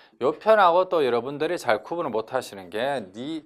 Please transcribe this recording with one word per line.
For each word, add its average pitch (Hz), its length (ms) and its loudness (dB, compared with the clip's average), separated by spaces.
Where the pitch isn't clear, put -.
요 127 120 2
편하고 185 560 4
또 170 160 2
여러분들이 139 520 -2
잘 110 260 0
구분을 165 280 -6
못 110 220 -4
하시는 101 360 -8
게 113 420 -4
니 147 340 -10